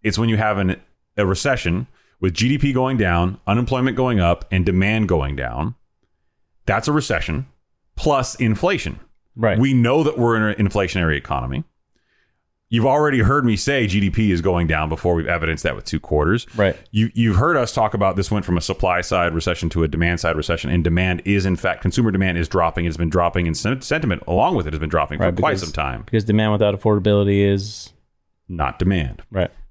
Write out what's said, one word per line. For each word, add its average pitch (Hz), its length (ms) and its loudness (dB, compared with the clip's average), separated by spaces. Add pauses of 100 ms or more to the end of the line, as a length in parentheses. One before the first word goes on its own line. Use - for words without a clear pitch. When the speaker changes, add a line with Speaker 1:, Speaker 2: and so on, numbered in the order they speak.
Speaker 1:
it's 107 160 -2
when 117 100 2
you 110 80 2
have 107 220 2
an, 92 200 0 (380)
a 104 80 2
recession 98 600 0 (340)
with 92 140 0
G 120 160 0
D 143 80 2
P 143 160 2
going 127 240 0
down, 90 480 2
unemployment 123 500 0
going 123 240 0
up, 87 300 2
and 92 160 2
demand 101 420 2
going 71 280 0
down. 65 380 -6 (920)
That's 104 200 0
a 151 60 0
recession 113 540 -2 (480)
plus 139 400 0
inflation. 123 680 -2 (340)
Speaker 2:
Right. 110 240 0
Speaker 1:
We 135 140 2
know 127 300 4
that 143 160 0
we're 117 180 4
in 110 60 2
an 104 260 0
inflationary 90 480 0
economy. 67 480 -4 (1040)
You've 113 160 0
already 139 360 2
heard 131 240 4
me 113 100 4
say 127 320 0
G 98 140 0
D 98 100 2
P 107 220 2
is 85 80 2
going 87 260 2
down 78 220 0
before 87 260 -2
we've 82 140 -2
evidenced 80 340 -2
that 67 140 -2
with 50 80 -14
two 80 160 -4
quarters. 80 560 -2
Speaker 2:
Right. 101 200 0 (140)
Speaker 1:
You, 110 240 0
you've 113 220 2
heard 151 200 2
us 120 160 -2
talk 110 220 0
about 95 220 0
this 95 120 -2
went 104 160 -2
from 90 120 0
a 82 40 0
supply 90 420 -2
side 87 320 0
recession 85 360 -2
to 82 140 0
a 78 40 0
demand 85 300 0
side 82 160 0
recession, 76 360 -4
and 87 120 2
demand 87 420 0
is, 98 220 0
in 95 80 0
fact, 85 260 -4
consumer 110 300 0
demand 92 280 0
is 82 100 -2
dropping. 87 380 0
It's 78 100 -4
been 82 120 -2
dropping, 85 380 0
and 80 100 -2
sen-, 127 260 -4
sentiment 156 440 -2
along 120 300 0
with 87 100 -2
it 76 60 -6
has 78 80 -4
been 78 80 -4
dropping 73 300 -2
for 85 80 0
Speaker 2:
Right, 87 100 -2
Speaker 1:
quite 151 160 0
Speaker 2:
because 98 100 -4
Speaker 1:
some 80 100 -10
time. 67 300 -6
Speaker 2:
because 110 220 -2
demand 107 260 2
without 104 260 2
affordability 101 720 2
is 98 440 -4 (560)
Speaker 1:
Not 76 320 -4
demand. 87 500 0
Speaker 2:
Right. 95 220 -2 (180)